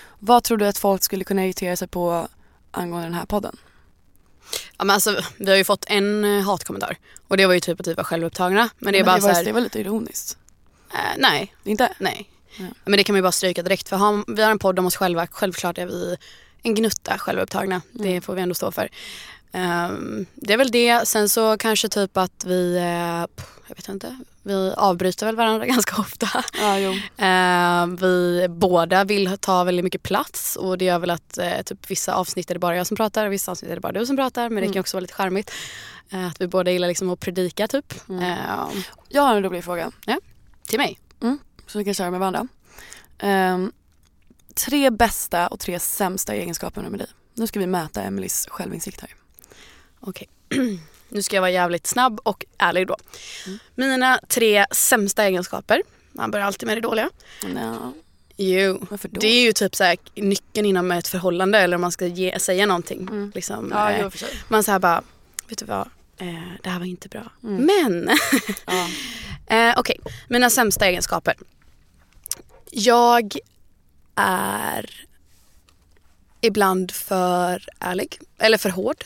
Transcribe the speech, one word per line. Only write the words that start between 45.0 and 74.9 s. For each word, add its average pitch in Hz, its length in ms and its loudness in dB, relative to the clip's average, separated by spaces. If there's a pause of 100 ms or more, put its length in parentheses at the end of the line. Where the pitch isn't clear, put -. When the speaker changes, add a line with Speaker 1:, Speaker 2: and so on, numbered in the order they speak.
Speaker 1:
och - 140 -8
tre 175 200 -6
sämsta 190 540 -2
egenskaper 180 480 -8
med 185 180 -8
dig. - 80 -10 (260)
Nu 226 120 -4
ska 208 140 -4
vi 185 60 0
mäta 165 360 -4
Emelies - 480 -6
självinsikt 170 500 -10
här. - 140 -20 (840)
Speaker 2:
Okej. - 280 -14 (200)
<clears throat> 233 300 -2 (320)
Nu 202 120 -4
ska - 140 -2
jag 190 40 4
vara 185 100 2
jävligt 175 360 0
snabb 247 360 2
och - 220 -2 (140)
ärlig 180 280 2
då. - 100 -4 (500)
Speaker 1:
Mm. 190 120 -14 (160)
Speaker 2:
Mina 254 540 2
tre 208 420 4
sämsta 208 540 2
egenskaper. 190 580 0 (300)
Man 220 180 -6
börjar 202 160 -2
alltid 202 200 -4
med 220 100 -2
det 226 40 -6
dåliga. 233 300 0 (440)
Speaker 1:
No. 233 400 -8 (420)
Speaker 2:
Jo. 190 540 0
Speaker 1:
Varför 202 180 -12
då? - 120 -8
Speaker 2:
Det 214 60 2
är 240 160 6
ju 226 100 6
typ 196 220 0
så 196 100 2
här 175 120 4 (180)
nyckeln 202 520 -2
inom 180 260 2
ett 175 160 -4
förhållande 185 500 2
eller 175 160 4
om 175 60 0
man 175 120 -2
ska 180 140 -6
ge, 180 320 -4
säga 190 280 2
någonting. 175 340 -2
Speaker 1:
Mm. 202 340 -8
Speaker 2:
Liksom, 202 400 -8
Speaker 1:
Ja, 208 160 0
Speaker 2:
eh, 202 120 0
Speaker 1:
jo, 196 80 -4
för - 80 -16
sig. - 100 -10 (200)
Speaker 2:
man 214 160 2
så 202 60 0
här 196 80 2
bara, 180 240 2 (460)
"Vet 220 100 -14
du - 60 -14
vad? - 240 -6 (280)
Eh, 185 100 -12 (360)
det 190 80 -8
här 180 80 -4
var 175 80 -8
inte 180 220 -12
bra." 214 240 -16 (120)
Speaker 1:
Mm. 226 220 0
Speaker 2:
Men, 254 500 4 (500)
<laughs> - 0 -
Speaker 1:
Ja. 180 220 -2 (680)
Speaker 2:
eh, 233 220 6
okej. - 220 -2 (280)
Mina 240 220 6
sämsta 214 360 2
egenskaper. 180 480 0 (1400)
Jag 240 640 4 (800)
är - 760 -2 (1500)